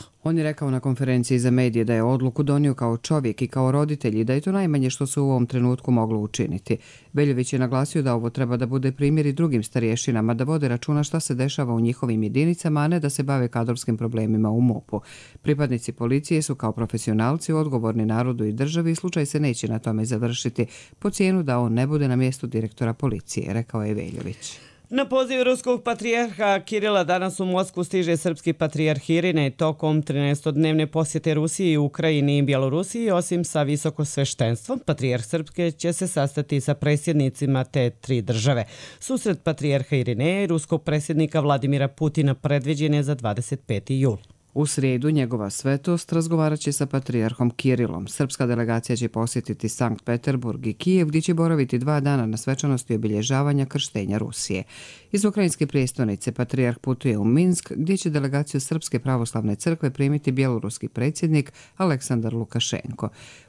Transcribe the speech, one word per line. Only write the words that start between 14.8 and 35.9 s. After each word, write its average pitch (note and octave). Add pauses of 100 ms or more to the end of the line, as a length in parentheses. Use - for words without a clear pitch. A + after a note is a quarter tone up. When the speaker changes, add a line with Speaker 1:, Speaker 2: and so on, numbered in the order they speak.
Speaker 1:
Pripadnici C#3
policije C#3+
su C#3+
kao A2
profesionalci A#2
odgovorni A#2
narodu A#2
i G#2+
državi D#3
i E3
slučaj E3
se D3
neće B2
na A2
tome A2
završiti A#2 (320)
po G3+
cijenu F#3
da B2+
on A#2
ne B2
bude D3
na B2
mjestu B2+
direktora A2+
policije, G#2+
rekao A2+
je G#2+
Veljović. - (320)
Speaker 2:
Na C4+
poziv B3+
ruskog B3
patrijarha G#3+
Kirila G3+
danas F#3
u F#3+
Moskvu F#3
stiže F3
srpski E3
patrijarh D#3
Irinej D#3+
tokom D#3
trinaestodnevne D3
posjete D#3
Rusiji, D#3+
Ukrajini C#3+
i C#3+
Bjelorusiji. D3
Osim F3
sa D3+
visokosveštenstvom, D3
patrijarh B2
Srpske E3+
će E3+